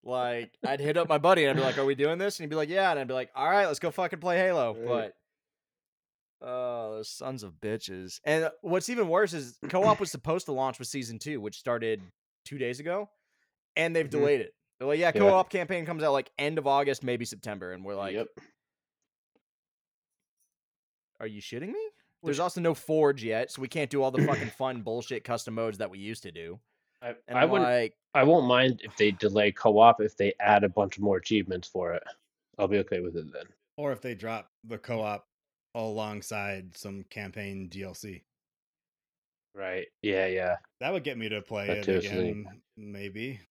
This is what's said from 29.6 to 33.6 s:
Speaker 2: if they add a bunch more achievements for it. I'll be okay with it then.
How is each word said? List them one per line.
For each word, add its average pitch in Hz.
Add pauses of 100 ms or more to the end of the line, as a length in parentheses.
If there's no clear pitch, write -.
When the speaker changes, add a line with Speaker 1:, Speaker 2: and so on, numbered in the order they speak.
Speaker 2:
if 107
they 101
add 104
a 101
bunch 98
more 101
achievements 92
for 87
it. 90 (560)
I'll 101
be 101
okay 92
with 87
it 78
then. 73 (320)